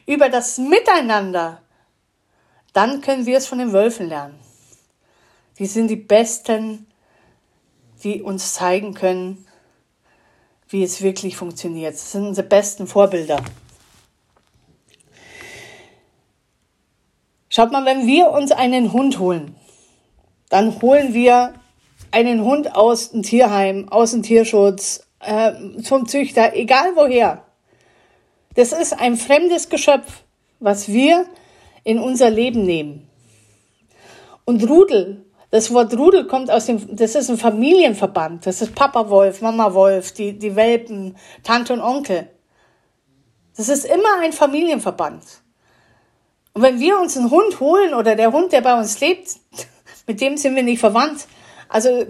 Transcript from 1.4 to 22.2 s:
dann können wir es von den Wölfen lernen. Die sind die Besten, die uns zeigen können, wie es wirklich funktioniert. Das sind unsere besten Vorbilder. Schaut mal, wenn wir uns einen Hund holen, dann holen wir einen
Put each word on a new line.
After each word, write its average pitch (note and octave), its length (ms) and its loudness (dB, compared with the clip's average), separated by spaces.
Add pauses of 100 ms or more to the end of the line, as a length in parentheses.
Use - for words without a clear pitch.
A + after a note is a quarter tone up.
dann B3 280 0
können C4 260 -2
wir B3+ 100 2
es C4 100 -4
von B3 120 -8
den A#3+ 140 -4
Wölfen G3+ 340 0
lernen. C#3+ 320 -12 (1200)
Die G3 80 -8
sind A3 220 -2
die A3 60 -6
Besten, A3 920 -2 (1160)
die G#3 200 -8
uns F#3+ 300 -8
zeigen G3 420 -4
können, F#3 500 -6 (1300)
wie F#3+ 100 -2
es F3+ 200 -8
wirklich F#3+ 340 -6
funktioniert. E3 560 -10
Das - 180 -16
sind G3+ 140 -6
unsere G3 220 -6
besten G3+ 400 0
Vorbilder. E3 540 0 (4000)
Schaut A#3 240 2
mal, C4+ 140 -2
wenn C4 220 0
wir D#4 240 4
uns C#4+ 200 0
einen B3 400 0
Hund C4 280 0
holen, E3+ 360 -4 (920)
dann A3 320 0
holen C4+ 320 4
wir B3 400 4 (560)
einen A#3 340 0